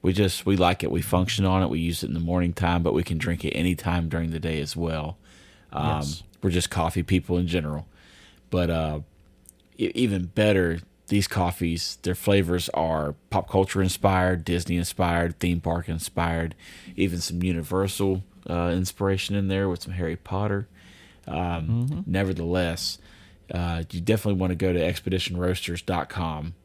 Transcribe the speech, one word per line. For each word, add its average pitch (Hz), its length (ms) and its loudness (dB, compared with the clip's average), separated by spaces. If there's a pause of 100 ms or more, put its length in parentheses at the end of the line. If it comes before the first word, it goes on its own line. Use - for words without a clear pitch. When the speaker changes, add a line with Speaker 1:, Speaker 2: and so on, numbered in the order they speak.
Speaker 1:
we 92 100 4
just, 95 340 2
we 98 100 4
like 87 260 4
it. 64 80 -2
We 85 120 0
function 98 420 2
on 95 180 4
it. 90 60 2
We 71 120 0
use 82 220 -2
it - 60 -4
in 73 60 -4
the 82 60 -2
morning 87 320 0
time, 87 300 2
but 85 120 2
we - 80 2
can 82 160 -2
drink 85 260 -2
it 76 80 -2
anytime 85 560 0
during 82 220 -2
the 80 100 -4
day 80 200 -2
as 73 160 -6
well. 80 400 -4 (560)
Um, 76 280 0
Speaker 2:
Yes. 73 220 -6 (200)
Speaker 1:
we're 95 80 2
just 87 200 0
coffee 82 320 0
people 87 360 2
in 90 80 2
general. 76 400 -2 (640)
But, 87 200 2
uh, 78 300 -2 (760)
e-, - 160 -2
even 101 320 0
better, 90 540 4 (280)
these 101 200 2
coffees, 87 760 0
their 90 120 0
flavors 90 560 2
are 78 440 0 (160)
pop 95 200 0
culture 95 320 4
inspired, 92 600 2
Disney 87 320 0
inspired, 85 640 0
theme 87 200 2
park 85 280 -2
inspired, 82 680 -2 (420)
even 87 240 0
some 85 220 -4
Universal, 92 800 0 (260)
uh, 87 260 0
inspiration 95 600 0
in 98 140 0
there 98 200 0
with 87 140 -4
some 92 120 -10
Harry 85 220 -2
Potter. 101 520 -4 (600)
Um, 85 400 -2
Speaker 2:
Mm-hmm. 127 380 0
Speaker 1:
nevertheless, 90 920 -2 (560)
uh, 85 380 -2
you 90 80 -4
definitely 101 400 2
wanna 92 160 0
go 92 160 0
to 87 120 2
expedition 90 520 -2
roasters 87 440 -2
dot 87 280 -2
com 82 460 -6 (100)